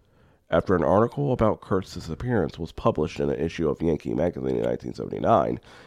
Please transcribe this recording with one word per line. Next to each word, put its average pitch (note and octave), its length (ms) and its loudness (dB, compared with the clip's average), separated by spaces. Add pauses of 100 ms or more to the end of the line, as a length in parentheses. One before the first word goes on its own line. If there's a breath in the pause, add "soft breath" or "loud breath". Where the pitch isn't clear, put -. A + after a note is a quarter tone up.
(520)
After F2 240 2
an D#2+ 80 2
article A#2 480 2
about A2 300 0
Kurt's - 320 -2
disappearance F2+ 640 -2
was E2 140 -8
published - 480 -2
in C#2+ 100 0
an B1 100 -2
issue E2 300 0
of C2+ 120 -2
Yankee D2+ 340 0
magazine C2 420 0
in A1+ 60 0
nineteen A#1+ 320 -4
seventy-nine, A#1+ 640 0 (280 soft breath)